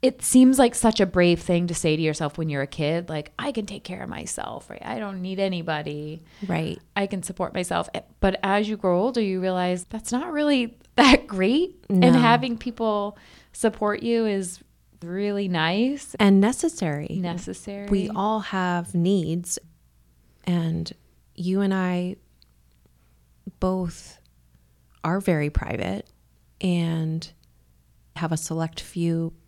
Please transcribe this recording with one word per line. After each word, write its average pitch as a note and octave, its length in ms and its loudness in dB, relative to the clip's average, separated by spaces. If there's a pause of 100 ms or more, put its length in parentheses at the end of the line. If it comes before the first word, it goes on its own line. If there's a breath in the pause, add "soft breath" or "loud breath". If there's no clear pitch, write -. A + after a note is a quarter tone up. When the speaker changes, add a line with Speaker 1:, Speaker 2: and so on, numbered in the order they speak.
Speaker 1:
It - 200 0
seems B3+ 360 8
like B3 160 6
such A3 260 2
a G3 60 4
brave F3 340 4
thing F3 260 0
to E3+ 80 -4
say D#3 200 0
to D#3 80 -2
yourself D3+ 360 -4
when D#3+ 100 -4
you're C#3+ 140 -2
a C#3 40 -4
kid, D#3+ 440 -4
like, D3+ 280 -8
"I C4+ 140 -6
can G#3+ 140 -6
take G3+ 180 -14
care F#3 180 -12
of F#3 60 -10
myself, - 640 -10
right? - 120 -16
I - 160 -8
don't G3 220 -8
need F#3 180 -6
anybody. D#3+ 840 -4 (260 loud breath)
Speaker 2:
Right. E3 300 -4 (180)
Speaker 1:
I G3+ 100 -2
can G3 160 -6
support - 300 -6
myself." F3 400 -4
Eh, - 80 -8 (200)
but F#3+ 220 2
as G3+ 240 2
you G#3+ 120 -4
grow F3+ 200 2
older, A#3+ 220 0
you F#3+ 220 -2
realize F3+ 420 -2
that's - 260 -10
not D4+ 220 -4
really C#4+ 540 0
<laughs> - 100 -6
that C4+ 300 6
great. A3+ 640 0
Speaker 2:
No. G3 160 6
Speaker 1:
And B3 100 10
having A#3+ 400 4
people G#3+ 640 -4 (340 soft breath)
support G#3 500 -2
you A#3 220 0
is G3 360 -2 (420)
really G3+ 460 -4
nice. F#3 680 0
Speaker 2:
And G3 220 8
necessary. G3 800 0
Speaker 1:
Necessary. F#3+ 680 -10
Speaker 2:
We G3 220 0
all G#3+ 300 -2
have F3+ 540 -2
needs, F3 640 0 (840)
and E3 460 -2 (440)
you F#3 260 -2
and G3 140 2
I F3+ 420 -2 (1400)
both F#3 580 -4 (840)
are F3 160 -2
very D#3 300 2
private - 560 -4 (540)
and E3 680 -2 (840)
have E3 160 -2
a D#3+ 40 0
select D#3+ 440 -6
few E3 520 -2 (160)